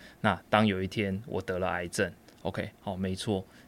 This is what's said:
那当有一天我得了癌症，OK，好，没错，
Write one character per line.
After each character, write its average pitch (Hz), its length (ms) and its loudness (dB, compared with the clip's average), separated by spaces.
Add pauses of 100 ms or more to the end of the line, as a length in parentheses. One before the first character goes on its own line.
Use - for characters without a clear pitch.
(220)
那 98 180 2 (120)
当 110 160 8
有 95 160 2
一 95 40 -2
天 98 380 -2
我 92 160 -4
得 92 160 -4
了 92 100 0
癌 90 200 -2
症， 87 240 0 (320)
OK， 95 260 -4 (120)
好， 98 140 -6
没 92 200 -2
错， 95 280 -2 (240)